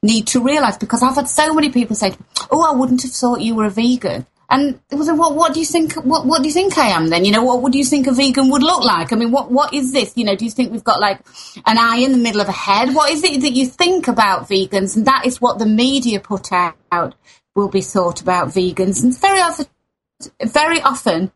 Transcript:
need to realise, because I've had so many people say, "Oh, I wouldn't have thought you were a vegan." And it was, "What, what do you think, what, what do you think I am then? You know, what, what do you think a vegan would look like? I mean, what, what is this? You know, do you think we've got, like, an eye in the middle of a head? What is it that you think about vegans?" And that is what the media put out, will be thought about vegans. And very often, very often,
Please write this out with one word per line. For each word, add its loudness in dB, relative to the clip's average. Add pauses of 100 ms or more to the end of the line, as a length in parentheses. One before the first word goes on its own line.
need 2
to 0
realise, 0
because -4
I've 2
had 0
so 2
many 2
people 0
say, -2 (380)
"Oh, 4
I 2
wouldn't 2
have -8
thought -2
you -2
were 0
a -2
vegan." -2 (240)
And 0 (120)
it -6
was, -2
"What, 2
what 2
do -2
you -2
think, 0
what, -2
what 2
do 0
you -2
think 0
I 2
am 0
then? 2
You 2
know, 2
what, 2
what 2
do 2
you 0
think 0
a 0
vegan 2
would 2
look 2
like? 0
I 0
mean, 0
what, 0
what 0
is -2
this? -2
You -2
know, 0
do -6
you -6
think -4
we've -8
got, 0
like, -2 (440)
an 4
eye 2
in 2
the 4
middle 0
of -2
a -2
head? 0
What 2
is -2
it -2
that 0
you 2
think 0
about 0
vegans?" -2
And 0
that 2
is -4
what 0
the -2
media 2
put -8
out, -2 (400)
will 0
be -2
thought -2
about -2
vegans. -2
And 0
very 2
often, -2 (800)
very 2
often, -2